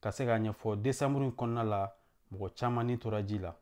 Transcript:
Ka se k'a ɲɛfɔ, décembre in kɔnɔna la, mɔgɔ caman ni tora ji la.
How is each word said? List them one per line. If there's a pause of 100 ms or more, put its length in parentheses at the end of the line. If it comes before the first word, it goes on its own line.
Ka
se
k'a
ɲɛfɔ,
décembre
in
kɔnɔna
la, (340)
mɔgɔ
caman
ni
tora
ji
la.